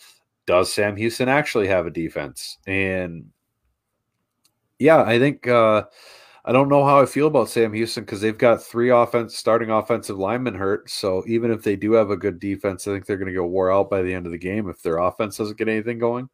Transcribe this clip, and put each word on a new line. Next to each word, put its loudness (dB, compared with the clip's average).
"Does 2
Sam 0
Houston -2
actually 0
have 0
a -8
defense?" -8
And -4
yeah, 6
I 2
think, 0
uh, 4
I -4
don't 4
know 4
how 6
I 4
feel 0
about 2
Sam 0
Houston -4
'cause -8
they've -2
got 4
three 0
offense-, 2
starting 0
offensive -2
linemen -2
hurt. -4
So -2
even 0
if -4
they 0
do -2
have 4
a -2
good -4
defense, -6
I -4
think -8
they're -4
gonna -6
get -2
wore 0
out 2
by 0
the -2
end -8
of -10
the -8
game -6
if -14
their -2
offense -2
doesn't -6
get -4
anything -4
going. -4